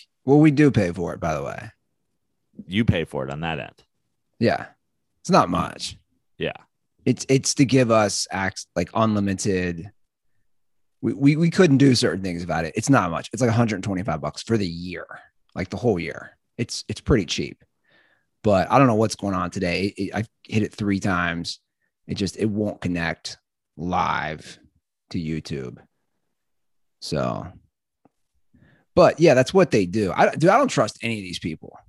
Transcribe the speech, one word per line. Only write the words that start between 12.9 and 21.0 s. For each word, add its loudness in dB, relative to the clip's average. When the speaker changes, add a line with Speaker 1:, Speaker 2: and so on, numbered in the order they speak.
Speaker 1:
not 2
much. -8
It's -6
like 2
a 0
hundred 0
twenty-five -6
bucks -10
for -2
the -2
year, -10
like, -6
the -8
whole 0
year. -10
It's, -8
it's -8
pretty 2
cheap, -8
but 2
I 6
don't 8
know 2
what's 0
going -6
on -4
today. -2
It, -6
it, -6
I've -4
hit -2
it -4
three -2
times. -4